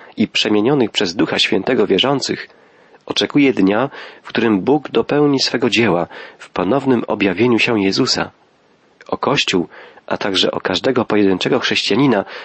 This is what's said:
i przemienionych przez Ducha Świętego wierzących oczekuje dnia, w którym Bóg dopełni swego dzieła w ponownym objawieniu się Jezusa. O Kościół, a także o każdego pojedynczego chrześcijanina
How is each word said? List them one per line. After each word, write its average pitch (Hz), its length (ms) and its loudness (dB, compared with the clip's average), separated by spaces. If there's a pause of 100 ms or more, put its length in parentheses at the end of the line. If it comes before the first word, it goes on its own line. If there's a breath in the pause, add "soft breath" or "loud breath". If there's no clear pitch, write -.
(160 loud breath)
i 110 120 0
przemienionych 110 600 2
przez 92 260 -2
Ducha - 220 0
Świętego 117 480 0
wierzących 123 640 0 (580 soft breath)
oczekuje 135 460 2
dnia, 104 380 2 (320 loud breath)
w - 60 -20
którym 110 320 0
Bóg 135 300 0
dopełni 139 500 2
swego 123 300 0
dzieła 95 360 2 (320 loud breath)
w - 120 -20
ponownym 127 560 0
objawieniu 104 520 0
się 113 220 2
Jezusa. 98 500 0 (800)
O - 100 -6
Kościół, 107 500 -2 (380 loud breath)
a - 100 -4
także 92 340 -2
o - 100 -6
każdego 123 440 -2
pojedynczego 104 560 2
chrześcijanina 107 640 0 (200 loud breath)